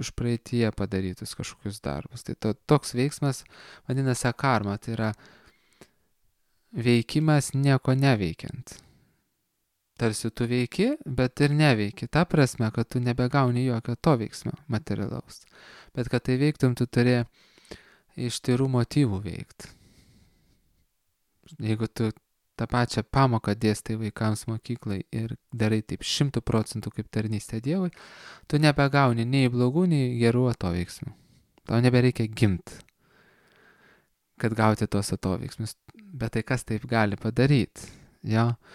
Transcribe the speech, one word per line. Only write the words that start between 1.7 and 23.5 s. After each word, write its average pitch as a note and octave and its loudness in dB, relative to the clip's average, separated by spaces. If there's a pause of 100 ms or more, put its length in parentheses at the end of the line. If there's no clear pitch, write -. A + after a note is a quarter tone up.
darbus. D2 -8
Tai - -8
to, G#2+ -2 (160)
toks - 2
veiksmas C3+ -2 (460)
vadinasi C3 0
karma, G#2 0
tai - -8
yra A2 -2 (1600)
veikimas C#3 2
nieko C3+ 2
neveikiant. A#2 -2 (1200)
Tarsi A2+ -2
tu A#2+ -4
veiki, B2 0 (100)
bet B2+ -2
ir C#3+ 4
neveiki. A#2+ 2
Ta D#3 0
prasme, B2+ 2
kad - -4
tu B2 0
nebegauni B2 0
jokio A#2+ -2
to D#3+ 4
veiksmo - -8 (160)
materialaus. - -6 (560)
Bet B2+ -4
kad B2 0
tai B2+ 2
veiktum, C3 2
tu B2 0
turi A#2+ 2 (920)
iš B2 -6
tyrų C3 2
motyvų A#2+ 2
veikt. - -12 (1900)
Jeigu A2 -2
tu A2+ -2 (460)
tą A2+ -4
pačią B2 0
pamoką B2 2